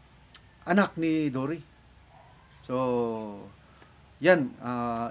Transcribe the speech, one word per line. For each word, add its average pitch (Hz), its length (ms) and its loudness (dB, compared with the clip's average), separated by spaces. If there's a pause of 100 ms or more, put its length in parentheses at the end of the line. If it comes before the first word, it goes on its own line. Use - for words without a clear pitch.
(640)
anak 185 320 2
ni 160 320 0
Dory. 135 320 -4 (1040)
So, 113 880 -2 (720)
yan, 156 400 6
ah, 120 480 -4